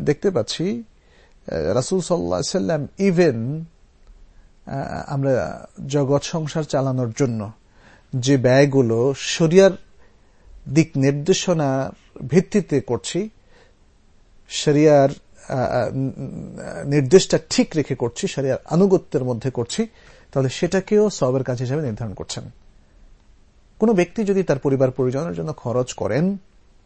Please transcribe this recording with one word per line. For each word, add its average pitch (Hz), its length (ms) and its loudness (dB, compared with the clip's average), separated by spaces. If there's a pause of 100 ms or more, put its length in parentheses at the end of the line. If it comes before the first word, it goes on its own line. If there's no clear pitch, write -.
দেখতে 151 280 0
পাচ্ছি, 185 520 -4
আহ, - 720 -18
রাসূল 107 460 -2
সাল্লাল্লাহু 170 420 -2
আলাইহি - 80 -6
সাল্লাম 180 380 -2 (100)
even, 160 680 2 (1080)
আহ, 135 340 -8
আমরা 135 600 -2 (200)
জগৎ 143 380 0
সংসার 160 380 -4
চালানোর 131 540 -2
জন্য 113 360 -2 (600)
যে 131 220 2
ব্যয়গুলো 131 800 4
শরিয়ার 180 540 4 (960)
দিক 147 280 2
নির্দেশনার 143 960 0 (360)
ভিত্তিতে 180 540 0
করছি, 170 500 -4 (1160)
শরিয়ার, 147 600 6
আহ, - 480 -12
আহ, 123 340 -2 (960)
নির্দেশটা 147 520 4 (120)
ঠিক - 260 0
রেখে 139 180 -2
করছি, 123 340 -4
শরিয়ার 131 360 -2
আনুগত্যের 170 600 2
মধ্যে 127 260 -4
করছি, 127 360 -4 (460)
তাহলে 131 160 0
সেটাকেও 196 600 0
সওয়াবের 131 340 0
কাজ 127 140 -4
হিসেবে 131 240 -4
নির্ধারণ 110 320 -6
করছেন। - 360 -12 (1300)
কোনো 226 140 4
ব্যক্তি 202 320 0
যদি 190 180 2
তার 147 160 0
পরিবার 135 320 2
পরিজনের 135 440 -2
জন্য 160 180 -6
খরচ 123 400 -4
করেন, 156 460 -2 (460)